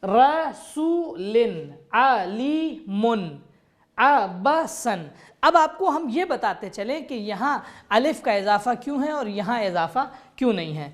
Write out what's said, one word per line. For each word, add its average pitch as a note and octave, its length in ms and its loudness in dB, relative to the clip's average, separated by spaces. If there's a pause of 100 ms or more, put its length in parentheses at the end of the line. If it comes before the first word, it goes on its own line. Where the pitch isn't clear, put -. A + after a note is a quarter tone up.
रसूलिन, A#3 1700 0 (220)
आलिमुन, A3+ 1500 0 (580)
अबसन। A3 1120 0 (320)
अब D#4+ 140 6
आपको D#4+ 340 2
हम D4+ 180 -2
ये D4+ 160 0
बताते A3+ 440 -4
चलें A#3+ 380 -6
कि C#4+ 80 -10
यहाँ A3 480 -4 (280)
अलिफ B3+ 340 2
का A3+ 100 2
इजाफा G3+ 400 2
क्यों C4+ 300 -4
है - 80 -2
और A3 160 -4
यहाँ G#3 340 -2
इजाफा F3 420 0 (340)
क्यों B3 140 2
नहीं E3 220 -4
है। D3+ 200 -8